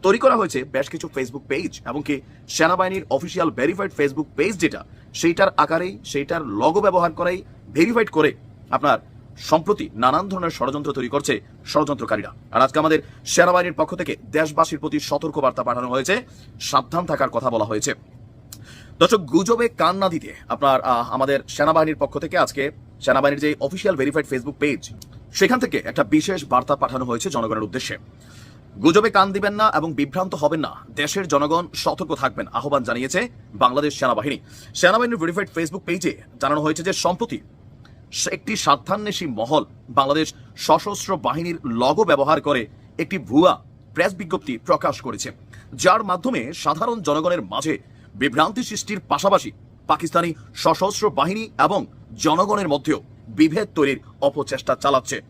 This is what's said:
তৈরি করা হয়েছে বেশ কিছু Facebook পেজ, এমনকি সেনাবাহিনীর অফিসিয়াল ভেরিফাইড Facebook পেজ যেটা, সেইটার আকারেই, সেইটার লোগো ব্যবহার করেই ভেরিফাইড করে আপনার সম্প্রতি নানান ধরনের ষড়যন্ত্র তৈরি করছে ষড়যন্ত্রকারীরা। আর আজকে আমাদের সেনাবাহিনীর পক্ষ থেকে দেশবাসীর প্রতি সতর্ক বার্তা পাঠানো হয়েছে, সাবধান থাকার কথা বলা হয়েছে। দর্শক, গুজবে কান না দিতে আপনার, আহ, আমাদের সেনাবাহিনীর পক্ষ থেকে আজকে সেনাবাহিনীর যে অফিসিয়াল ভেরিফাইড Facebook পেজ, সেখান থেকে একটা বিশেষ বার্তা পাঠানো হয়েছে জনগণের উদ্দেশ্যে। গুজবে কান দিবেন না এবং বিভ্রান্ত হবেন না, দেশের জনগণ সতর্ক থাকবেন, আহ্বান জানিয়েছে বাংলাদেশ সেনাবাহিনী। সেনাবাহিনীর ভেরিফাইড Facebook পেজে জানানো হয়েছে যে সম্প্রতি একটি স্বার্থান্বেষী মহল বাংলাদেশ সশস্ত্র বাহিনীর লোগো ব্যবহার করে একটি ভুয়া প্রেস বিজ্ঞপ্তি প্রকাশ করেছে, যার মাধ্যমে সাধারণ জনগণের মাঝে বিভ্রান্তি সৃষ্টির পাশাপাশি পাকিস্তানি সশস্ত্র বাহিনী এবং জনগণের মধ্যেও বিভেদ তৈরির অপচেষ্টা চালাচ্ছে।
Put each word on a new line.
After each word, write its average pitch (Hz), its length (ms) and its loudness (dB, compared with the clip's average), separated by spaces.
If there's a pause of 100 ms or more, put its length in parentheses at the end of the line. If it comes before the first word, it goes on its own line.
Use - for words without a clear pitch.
তৈরি 196 160 4
করা 254 180 4
হয়েছে 160 280 -2
বেশ 131 240 -4
কিছু 165 260 -10
Facebook 131 340 -6
পেজ, 156 360 -4
এমনকি 139 360 -4 (280)
সেনাবাহিনীর 185 640 0
অফিসিয়াল 160 400 -2
ভেরিফাইড 160 480 -2
Facebook 143 260 0 (120)
পেজ 190 220 0
যেটা, 156 260 -2 (300)
সেইটার 175 420 2
আকারেই, 170 480 0
সেইটার 143 380 -4
লোগো 135 380 2
ব্যবহার 180 320 2
করেই 180 300 -4 (300)
ভেরিফাইড 220 380 2
করে 151 240 2 (360)
আপনার 135 280 2 (400)
সম্প্রতি 165 560 0
নানান 135 340 2
ধরনের 185 220 -4
ষড়যন্ত্র 143 420 -4
তৈরি 131 160 -4
করছে 139 320 -2 (260)
ষড়যন্ত্রকারীরা। 117 680 -2 (200)
আর 117 100 4
আজকে 135 160 2
আমাদের 156 200 4 (260)
সেনাবাহিনীর 180 480 4
পক্ষ 156 220 -2
থেকে 170 220 -6 (140)
দেশবাসীর 151 480 0
প্রতি 147 220 -4
সতর্ক 151 380 -4
বার্তা 131 240 0
পাঠানো 123 260 -4
হয়েছে, 135 340 -2 (380)
সাবধান 160 460 -2
থাকার 139 240 -2
কথা 123 200 0
বলা 110 140 0
হয়েছে। 107 300 -2 (1040)
দর্শক, 214 200 8
গুজবে 196 500 4
কান 175 280 0
না 196 120 0
দিতে - 260 -6 (140)
আপনার, 131 340 2
আহ, 120 300 0
আমাদের 135 360 2
সেনাবাহিনীর 156 480 2
পক্ষ 143 220 -2
থেকে 170 200 -2
আজকে 139 320 0 (300)
সেনাবাহিনীর 139 400 2
যে 151 200 0
অফিসিয়াল 180 360 0
ভেরিফাইড 143 300 0
Facebook 135 260 -6
পেজ, - 380 -2 (420)
সেখান 233 280 2
থেকে - 240 -2
একটা 139 200 -2
বিশেষ 156 400 0
বার্তা 123 320 0
পাঠানো 127 280 -4
হয়েছে 120 260 -4
জনগণের 110 320 -2
উদ্দেশ্যে। 104 360 -6 (840)
গুজবে 202 280 6
কান 196 220 4
দিবেন 202 220 -2
না 214 200 2
এবং 156 200 -2
বিভ্রান্ত 147 400 -4
হবেন 151 260 0
না, - 140 -6 (220)
দেশের 156 320 -2
জনগণ 147 460 2
সতর্ক 156 400 -4
থাকবেন, - 380 -4
আহ্বান 135 300 0
জানিয়েছে 131 460 -2 (260)
বাংলাদেশ 131 440 2
সেনাবাহিনী। 127 400 0 (360)
সেনাবাহিনীর 226 440 4
ভেরিফাইড 170 380 -2
Facebook 165 220 -4
পেজে 170 380 -4 (240)
জানানো 147 200 0
হয়েছে 156 220 -2
যে 185 100 -2
সম্প্রতি 180 480 -2 (920)
একটি - 240 -6
স্বার্থান্বেষী 190 720 -2
মহল 127 380 0 (260)
বাংলাদেশ 139 440 0 (220)
সশস্ত্র 185 600 0
বাহিনীর 156 480 -4
লোগো 127 400 2
ব্যবহার 151 360 4
করে 131 260 0 (320)
একটি 175 200 -4
ভুয়া 131 440 4 (320)
প্রেস 185 200 0
বিজ্ঞপ্তি 160 440 -6
প্রকাশ 156 420 -2
করেছে, 117 320 -10 (420)
যার 208 300 4
মাধ্যমে 180 480 -2
সাধারণ 190 500 -2
জনগণের 156 400 0
মাঝে 117 360 -4 (360)
বিভ্রান্তি 160 480 0
সৃষ্টির 208 380 -8
পাশাপাশি 180 520 0 (340)
পাকিস্তানি 165 480 0 (200)
সশস্ত্র 190 560 0
বাহিনী 190 380 -2 (100)
এবং 156 280 2 (300)
জনগণের 190 520 0
মধ্যেও 143 320 0 (280)
বিভেদ 156 460 2
তৈরির 139 260 0 (200)
অপচেষ্টা 143 600 -2
চালাচ্ছে। 135 500 0